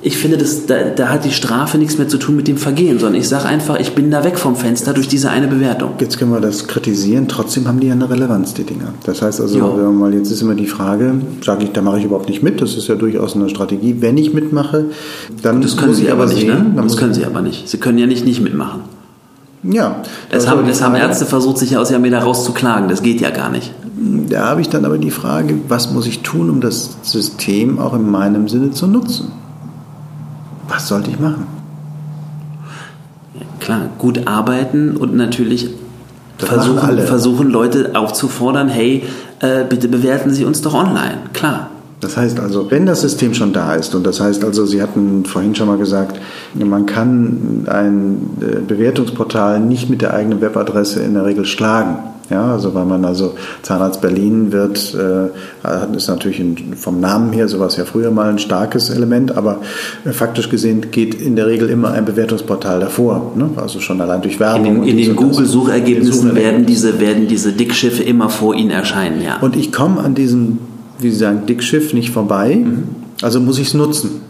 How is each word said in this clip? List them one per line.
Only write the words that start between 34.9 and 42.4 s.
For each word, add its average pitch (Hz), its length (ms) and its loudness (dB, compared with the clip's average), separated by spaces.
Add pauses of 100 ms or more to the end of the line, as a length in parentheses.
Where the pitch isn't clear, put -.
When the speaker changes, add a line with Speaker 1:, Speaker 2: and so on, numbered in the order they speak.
Speaker 1:
und 123 180 -2
natürlich 120 540 0 (680)
Speaker 2:
Das 95 100 -4
Speaker 1:
versuchen, 120 280 2
Speaker 2:
machen 143 120 2
alle. 120 140 2
Speaker 1:
versuchen, 127 480 2
Leute 120 440 2
aufzufordern, 127 720 0
hey, 123 360 2 (380)
äh, 131 280 2
bitte 120 180 2
bewerten 131 460 2
Sie 135 100 2
uns - 180 0
doch 151 120 -2
online. 135 440 0 (160)
Klar. - 360 -4 (320)
Speaker 2:
Das - 160 -6
heißt 120 220 0
also, 101 320 -2